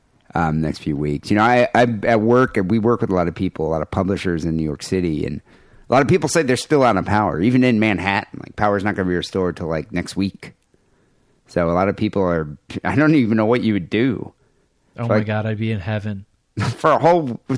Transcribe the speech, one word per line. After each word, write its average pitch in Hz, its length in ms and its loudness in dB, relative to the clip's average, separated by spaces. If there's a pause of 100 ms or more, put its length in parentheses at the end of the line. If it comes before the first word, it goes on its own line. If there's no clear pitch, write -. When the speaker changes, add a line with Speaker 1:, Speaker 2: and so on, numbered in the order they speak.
(380)
Speaker 1:
um, 80 240 0
next 76 180 -4
few 76 180 -4
weeks. 73 360 -4
You 104 40 4
know, 104 60 4
I, 123 320 4
I, 117 80 6 (220)
at 117 160 2
work, 120 440 2
we 107 140 0
work 113 220 2
with 98 100 -2
a 95 40 2
lot 90 120 2
of 85 80 -4
people, 87 320 -4
a 78 40 -2
lot 80 120 -2
of - 80 -8
publishers 90 540 -2
in 80 120 -2
New 80 60 -2
York 76 220 -6
City, 87 420 -2
and 73 140 -8 (500)
a - 20 4
lot 127 80 6
of 143 60 2
people 175 220 2
say 170 160 2
they're 127 120 0
still 139 280 2
out 113 120 4
of 90 100 0
power, 95 360 0
even 123 220 4
in 120 160 4
Manhattan. 98 600 -2
Like, - 140 -18
power's 101 300 0
not 104 100 -2
gonna 95 140 -2
be 90 80 0
restored 87 400 -2
till, 90 100 -8
like, 80 240 -4
next - 240 -6
week. - 380 -6 (920)
So 85 240 0
a - 20 0
lot 92 180 2
of 95 80 -6
people 104 240 -2
are, 80 340 -2 (280)
I 92 120 -2
don't 151 180 4
even 113 220 2
know 110 80 2
what 120 180 2
you 107 120 2
would 90 160 -4
do. 113 420 -2 (680)
Speaker 2:
Oh 120 40 -8
Speaker 1:
Like 117 80 -4
Speaker 2:
my 107 100 4
God, 107 240 -4
I'd 110 140 -4
be 110 140 -4
in 107 60 -4
heaven. 104 460 -6 (180)
Speaker 1:
<laughs> - 160 -14
For 120 340 0
a 127 60 4
whole 147 400 2 (200)